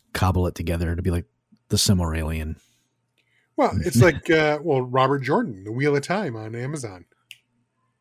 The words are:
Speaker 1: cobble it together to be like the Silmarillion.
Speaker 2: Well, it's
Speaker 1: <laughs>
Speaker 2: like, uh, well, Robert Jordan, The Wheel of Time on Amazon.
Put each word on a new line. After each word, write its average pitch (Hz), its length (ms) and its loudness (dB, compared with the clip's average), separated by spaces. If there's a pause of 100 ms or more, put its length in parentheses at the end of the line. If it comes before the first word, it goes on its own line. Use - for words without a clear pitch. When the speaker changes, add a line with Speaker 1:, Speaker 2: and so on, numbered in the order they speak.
(120)
Speaker 1:
cobble 90 340 2
it 82 80 -2
together 82 400 -2
to 85 80 -4
be - 80 0
like 85 140 -2 (440)
the 107 80 0
Silmarillion. 80 800 0 (1000)
Speaker 2:
Well, 269 160 4 (120)
it's 170 120 0
Speaker 1:
<laughs> 117 40 6
Speaker 2:
like, 160 300 2
uh, 151 320 4
well, 143 200 2
Robert 131 420 2
Jordan, 135 400 -2
The 107 80 -8
Wheel 143 240 2
of 143 80 0
Time 170 320 -4
on 110 180 -10
Amazon. 120 520 -10 (960)